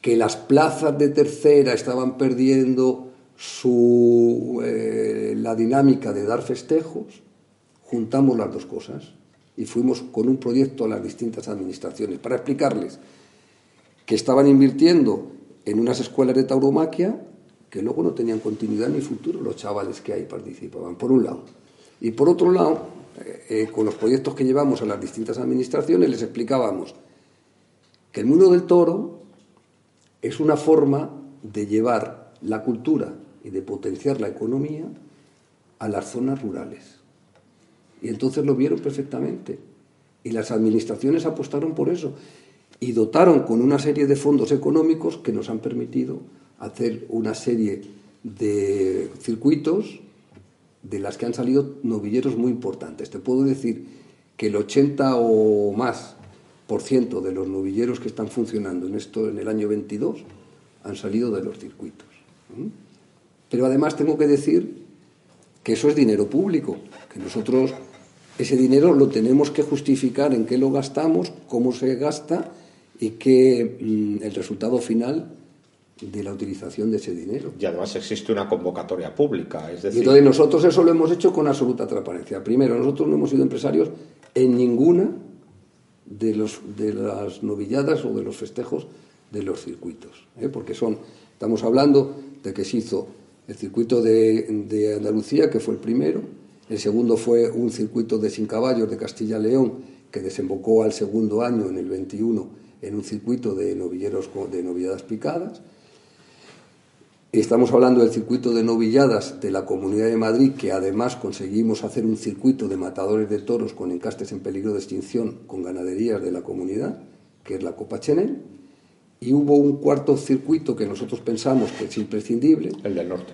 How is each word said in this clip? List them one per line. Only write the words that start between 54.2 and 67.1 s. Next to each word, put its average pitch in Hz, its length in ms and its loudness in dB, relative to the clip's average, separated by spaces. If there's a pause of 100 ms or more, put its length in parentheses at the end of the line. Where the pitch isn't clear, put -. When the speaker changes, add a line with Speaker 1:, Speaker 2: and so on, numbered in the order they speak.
Speaker 1:
que 110 80 -4
el 104 100 0
ochenta 139 600 2
o 107 560 4
más 117 440 -4 (500)
por 101 140 -4
ciento 117 400 0
de 92 120 -4
los 92 140 -4
novilleros 98 540 -2
que - 80 -8
están 107 200 -6
funcionando 98 580 -4
en 98 80 -6
esto, 107 340 -6
en 101 100 -8
el 101 100 -6
año 107 200 -2
veintidós, 107 560 -4 (580)
han 98 140 -12
salido 113 340 -4
de 95 120 -4
los - 160 -10
circuitos. - 500 -18 (480)
¿Mm? 196 120 -10 (840)
Pero 123 160 0
además 143 300 2
tengo 151 200 2
que 151 100 4
decir 147 580 2 (800)
que 113 120 0
eso 143 140 2
es 143 60 4
dinero 107 340 4
público, 147 480 -2 (360)